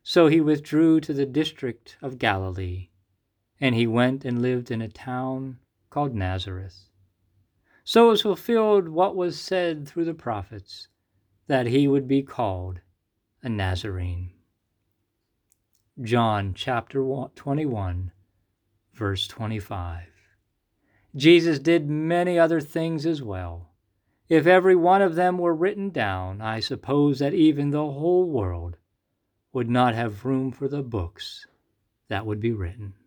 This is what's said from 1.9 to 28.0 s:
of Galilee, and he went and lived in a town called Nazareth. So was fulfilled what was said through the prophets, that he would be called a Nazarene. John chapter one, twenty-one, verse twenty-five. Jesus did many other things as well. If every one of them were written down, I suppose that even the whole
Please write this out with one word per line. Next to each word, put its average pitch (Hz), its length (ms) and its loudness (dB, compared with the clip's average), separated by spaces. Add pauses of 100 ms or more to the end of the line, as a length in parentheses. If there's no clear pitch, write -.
of 131 160 -10
Galilee, 95 720 -4 (720)
and 135 120 2
he 117 140 2
went 127 380 0
and 123 160 -2
lived 123 280 -2
in 113 120 -4
a 110 80 -8
town 131 680 -10 (320)
called 143 240 -2
Nazareth. 92 760 -6 (960)
So 233 240 6
was 214 120 4
fulfilled 208 680 2
what 180 260 0
was 180 240 -4
said 170 480 -4
through 170 160 -6
the 165 100 -4
prophets, 107 760 -10 (580)
that 131 200 2
he 135 200 4
would 139 180 2
be 135 160 2
called 92 600 -6 (600)
a 135 60 -8
Nazarene. 92 840 -4 (1700)
John 107 520 0
chapter 123 480 -4
one, 131 320 -4
twenty-one, 101 800 -4 (840)
verse 98 320 -4
twenty-five. 95 840 -8 (1040)
Jesus 160 420 6
did 151 320 2
many 170 480 0
other 165 220 4
things 160 460 -4
as 156 180 -2
well. 87 480 -10 (560)
If 160 200 4
every 185 280 6
one 180 260 4
of 180 140 2
them 180 220 2
were 175 180 0
written 196 360 -2
down, 98 500 -4
I 110 180 -4
suppose 139 600 0
that 147 140 0
even 151 360 4
the 147 200 -2
whole 175 400 0